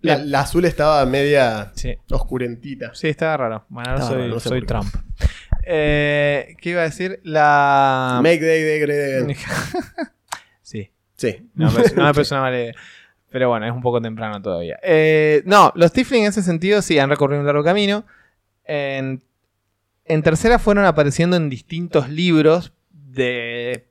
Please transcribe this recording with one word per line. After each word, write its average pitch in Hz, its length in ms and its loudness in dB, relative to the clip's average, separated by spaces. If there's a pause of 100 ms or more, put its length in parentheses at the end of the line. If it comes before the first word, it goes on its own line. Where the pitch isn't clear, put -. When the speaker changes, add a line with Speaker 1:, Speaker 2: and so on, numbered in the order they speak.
Speaker 1:
La, 170 140 0
Speaker 2:
Bien. 143 160 -6
Speaker 1:
la 139 100 0
azul 170 220 -2
estaba 151 420 2
media 127 680 0
Speaker 2:
Sí. 123 180 -6 (160)
Speaker 1:
oscurentita. 123 880 -6
Speaker 2:
Sí, 160 140 -4
estaba 156 260 -2
raro. 113 320 -4
Bueno, 123 240 -12
ahora 135 100 0
Speaker 1:
Estaba 131 140 -2
Speaker 2:
soy, 127 80 -2
Speaker 1:
raro, 120 100 -4
no 117 60 -4
sé 117 100 -8
Speaker 2:
soy 127 120 -2
Speaker 1:
por 120 60 -8
qué. 120 60 -2
Speaker 2:
Trump. 107 220 -4 (720)
Eh, 147 960 0
¿qué 175 80 -6
iba 175 120 -2
a 165 40 0
decir? 180 380 -6
La 139 1000 2
Speaker 1:
Make 165 160 4
day, 160 240 0
day, 156 160 0
great 143 460 -2
again. 143 120 -6
Speaker 2:
<laughs> - 720 -8 (520)
Sí. - 280 -12 (280)
Speaker 1:
Sí. - 360 -6
Speaker 2:
No 156 140 0
me - 80 2
parece, - 200 4
no 143 100 2
me 147 80 4
Speaker 1:
<laughs> - 0 -
Speaker 2:
parece 143 200 0
una 135 100 -2
mala 127 140 -2
idea. 117 160 -6 (560)
Pero 127 200 0
bueno, 113 160 -2
es 117 80 -4
un 123 80 -8
poco 120 200 -2
temprano 110 400 -8
todavía. 85 400 -6
Eh, 156 640 4
no, 190 300 6
los 170 160 4
Tiefling 247 320 0
en 208 60 2
ese 202 120 -4
sentido 180 400 0
sí 170 160 0
han 139 120 2
recorrido 143 320 0
un 143 40 -4
largo 143 180 0
camino. 202 420 0 (580)
En, 135 580 -6 (840)
en 156 180 0
tercera 190 360 2
fueron 202 260 2
apareciendo 165 500 2
en 160 140 0
distintos 151 600 -4
libros 160 640 2 (180)
de 123 1000 -6